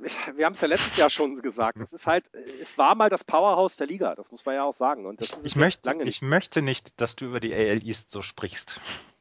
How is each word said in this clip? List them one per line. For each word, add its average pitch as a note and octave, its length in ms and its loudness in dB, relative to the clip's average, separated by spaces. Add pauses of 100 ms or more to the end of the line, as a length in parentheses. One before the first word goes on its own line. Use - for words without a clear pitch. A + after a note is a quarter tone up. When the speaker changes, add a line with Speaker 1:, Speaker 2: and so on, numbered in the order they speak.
(360)
Speaker 1:
wir D#3 100 4
haben's - 140 -2
ja D#3+ 80 2
letztes - 280 0
Jahr D3 140 6
schon C#3 260 0
gesagt. A2+ 420 -2
Es A2 140 -12
ist - 140 -14
halt, E3+ 240 2 (300)
es - 180 -12
war D3+ 160 8
mal A3 160 6
das F#3+ 140 -2
Powerhouse F#3 520 4
der C#3+ 120 -4
Liga, F3+ 260 -2
das - 160 -16
muss A#2+ 160 -16
man C3+ 80 -2
ja C#3 80 -2
auch C#3 120 -2
sagen. B2+ 320 -2
Und G#2+ 140 -10
das A2+ 80 -6
Speaker 2:
Ich, - 40 -14
Speaker 1:
ist - 60 -14
es D3 60 -12
Speaker 2:
ich C#3+ 80 -6
Speaker 1:
jetzt C#3+ 80 2
Speaker 2:
möchte, E3 280 2
Speaker 1:
lange D3+ 160 -2
Speaker 2:
ich C3 160 -4
Speaker 1:
nicht. - 20 -12
Speaker 2:
möchte D#3 400 0
nicht, - 380 -6
dass A#2 160 -2
du C3+ 80 -10
über B2 160 -6
die A2+ 120 -4
A D#2+ 40 -4
L A2 280 2
East - 280 -8
so G2+ 100 -8
sprichst. - 580 -10 (400)